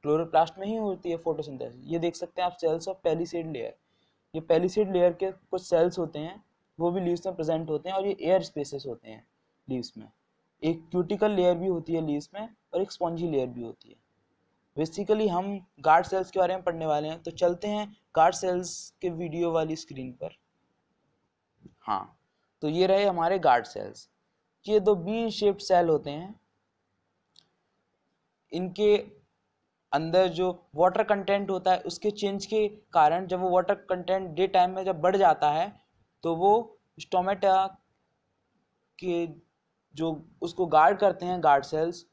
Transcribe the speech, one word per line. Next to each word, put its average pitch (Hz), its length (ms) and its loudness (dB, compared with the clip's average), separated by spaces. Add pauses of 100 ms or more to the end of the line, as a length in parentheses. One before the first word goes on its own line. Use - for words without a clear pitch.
क्लोरोप्लास्ट 160 540 0
में 196 80 -8
ही 220 100 -4
होती 196 340 -4
है 170 80 -2
फोटोसिंथेसिस। 139 640 -8
ये 156 160 -4
देख 170 180 -2
सकते 180 260 -8
हैं 180 40 0
आप 180 120 -6
cells 165 300 -2
of 190 140 -8
palisade 165 460 -2
layer, 120 240 -8 (600)
ये 160 80 -4
palisade 175 500 2
लेयर 180 220 6
के 190 160 -2
कुछ 190 320 -8
सेल्स 175 360 2
होते 151 200 -6
हैं, 175 240 -12 (360)
वो 170 120 0
भी 180 100 -2
लीव्स 175 260 -2
में 185 100 -6
प्रेजेंट 160 340 -2
होते 156 180 -4
हैं 190 80 -4
और 196 100 -2
ये 202 140 -2
एयर 175 220 2
स्पेसेस 143 440 -8
होते 113 240 -12
हैं 110 160 -20 (420)
लीव्स 123 280 -6
में। 110 120 -18 (540)
एक 160 280 -2
क्यूटिकल 202 420 0
लेयर 180 240 2
भी 170 100 -4
होती 170 280 -4
है 165 80 0
लीव्स 147 320 -4
में 214 140 -10 (260)
और 180 80 0
एक 196 100 -6
स्पंजी 170 380 -4
लेयर 135 180 -2
भी 123 140 -12
होती - 260 -14
है। - 80 -20 (800)
Basically 202 540 0
हम 196 280 -4 (220)
गार्ड 156 260 4
सेल्स 185 240 -4
के - 80 -4
बारे 180 160 2
में 185 100 -8
पढ़ने 165 220 -2
वाले 151 220 0
हैं, 160 140 -10
तो 165 100 -10
चलते 175 360 0
हैं 208 280 -6 (200)
गार्ड 165 200 6
सेल्स 180 680 -4
के 180 100 -2
वीडियो 170 400 -2
वाली 160 260 0
स्क्रीन 131 360 -12
पर। 82 220 -12 (1400)
हाँ, - 380 -6 (440)
तो 151 60 -2
ये 175 180 2
रहे 190 200 2
हमारे 180 340 0
गार्ड 123 260 4
सेल्स। 104 420 -14 (580)
ये 208 140 4
दो 208 160 4
बीन 214 360 -4
शेप्ड 202 300 0
सेल 175 260 4
होते 151 220 0
हैं, 175 240 -12 (2250)
इनके 185 440 0 (960)
अंदर 165 360 2
जो 180 200 -2 (260)
वाटर 180 300 4
कंटेंट 202 460 0
होता 185 220 0
है 180 80 2
उसके 196 320 -4
चेंज 202 340 -4
के 214 200 0 (260)
कारण 165 340 4
जब 180 140 -4
वो 185 100 0
वाटर 180 240 4 (100)
कंटेंट 185 460 -4
डे 165 180 0
टाइम 185 220 2
में 190 140 -6
जब 185 160 -2
बढ़ 185 160 2
जाता 160 340 4
है 170 220 -2 (520)
तो 165 120 0
वो 185 140 4 (480)
स्टोमेटा 190 680 0 (1300)
के 170 280 -2 (680)
जो 160 160 -2 (320)
उसको 170 260 -4
गार्ड 160 300 6
करते 185 280 2
हैं 180 180 -2
गार्ड 139 200 6
सेल्स 165 480 -4